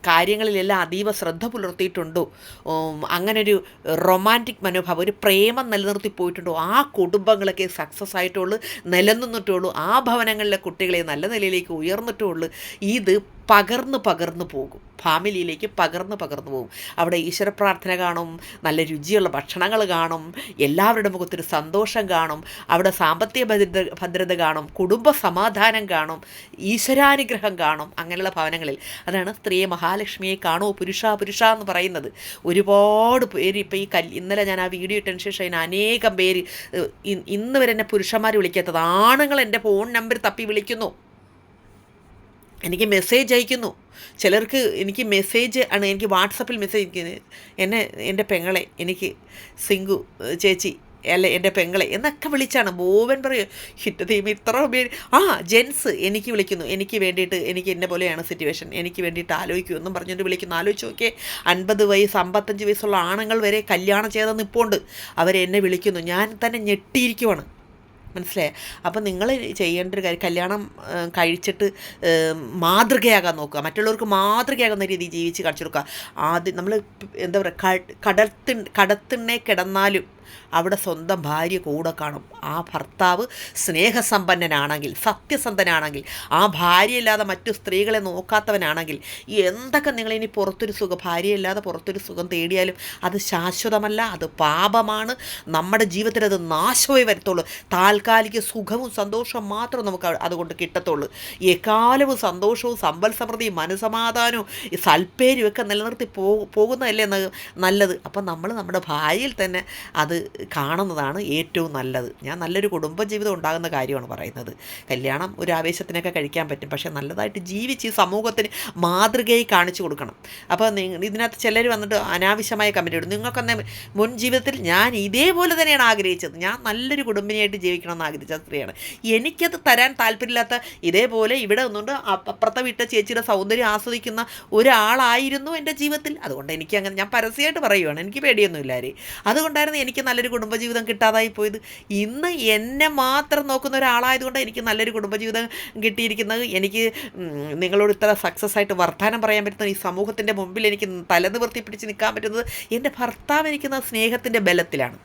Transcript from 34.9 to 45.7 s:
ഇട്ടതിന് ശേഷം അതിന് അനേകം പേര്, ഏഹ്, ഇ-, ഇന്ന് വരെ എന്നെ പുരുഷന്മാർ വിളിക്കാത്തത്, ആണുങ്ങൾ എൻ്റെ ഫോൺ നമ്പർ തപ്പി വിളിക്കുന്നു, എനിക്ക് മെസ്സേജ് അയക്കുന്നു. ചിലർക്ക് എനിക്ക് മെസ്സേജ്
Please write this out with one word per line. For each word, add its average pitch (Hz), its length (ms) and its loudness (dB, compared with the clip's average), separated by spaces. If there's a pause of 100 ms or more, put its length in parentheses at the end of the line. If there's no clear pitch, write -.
ഇട്ടതിന് 185 260 -6
ശേഷം 196 180 -4
അതിന് 175 200 -2
അനേകം 208 560 0
പേര്, 185 220 2 (340)
ഏഹ്, 175 120 -4 (240)
ഇ-, 190 120 -8 (120)
ഇന്ന് 240 220 -2
വരെ 240 160 4
എന്നെ 214 200 -4
പുരുഷന്മാർ 214 420 0
വിളിക്കാത്തത്, 175 440 0 (260)
ആണുങ്ങൾ 277 400 0
എൻ്റെ 220 200 -2
ഫോൺ 208 200 0 (120)
നമ്പർ 226 280 -4
തപ്പി 220 180 -6
വിളിക്കുന്നു, 214 460 -4 (1800)
എനിക്ക് 180 260 0
മെസ്സേജ് 226 400 4
അയക്കുന്നു. 240 360 2 (520)
ചിലർക്ക് 214 380 4 (220)
എനിക്ക് 196 240 -2
മെസ്സേജ് 220 560 2 (120)